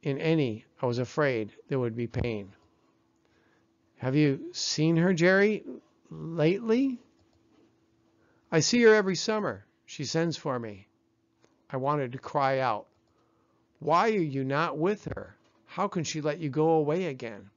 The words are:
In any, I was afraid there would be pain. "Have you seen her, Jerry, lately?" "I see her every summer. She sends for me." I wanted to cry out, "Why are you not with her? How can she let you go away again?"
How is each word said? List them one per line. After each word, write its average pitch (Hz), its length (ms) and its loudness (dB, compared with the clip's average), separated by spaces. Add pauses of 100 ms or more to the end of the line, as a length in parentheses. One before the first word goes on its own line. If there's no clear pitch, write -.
In 139 160 -4
any, 156 460 0 (160)
I 131 60 -2
was 120 120 0
afraid 127 540 -2 (160)
there 139 100 -2
would 120 160 -2
be 117 120 -4
pain. 110 480 -6 (1400)
"Have 131 180 -2
you 151 360 2
seen 160 440 0
her, 175 160 4
Jerry, 190 520 4 (460)
lately?" 196 880 0 (1500)
"I 160 100 4
see 240 220 2
her 220 120 10
every 190 220 2
summer. 165 500 -4 (180)
She - 200 -10
sends 160 320 0
for 131 220 -4
me." 104 300 -12 (800)
I - 80 -8
wanted 135 360 -2
to 131 60 -10
cry 135 400 0
out, 117 280 -2 (920)
"Why 170 300 2
are 185 260 0
you 135 80 -2
not 143 340 -2
with 196 260 -2
her? - 320 -12 (300)
How 196 220 -4
can 180 160 -4
she 156 160 -6
let 147 180 -2
you 156 100 -4
go 151 220 2
away 160 340 2
again?" 113 520 -10